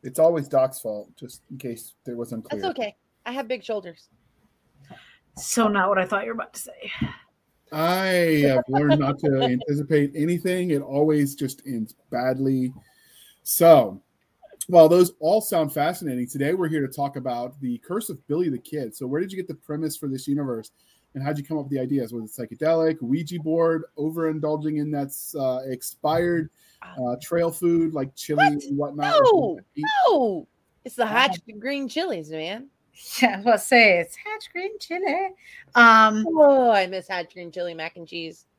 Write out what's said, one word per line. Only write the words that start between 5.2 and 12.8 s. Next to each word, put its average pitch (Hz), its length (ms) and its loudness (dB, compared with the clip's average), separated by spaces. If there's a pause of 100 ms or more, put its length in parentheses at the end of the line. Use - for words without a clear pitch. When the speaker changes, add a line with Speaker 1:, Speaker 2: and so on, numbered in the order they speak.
Speaker 3:
So - 320 0
not 196 200 0
what 196 100 2
I 185 80 0
thought 196 180 -4
you - 40 -8
were 226 60 -8
about - 200 -12
to - 60 -14
say. - 300 -16 (800)
Speaker 1:
I 170 800 2
have 127 180 2
learned 147 320 2
not 139 220 0
to 135 220 2
Speaker 2:
<laughs> - 0 -
Speaker 1:
anticipate 143 760 0
anything. 175 540 -2
It 143 120 0
always 143 520 0
just 135 320 -8
ends 117 280 -6 (160)
badly. 131 640 -2 (680)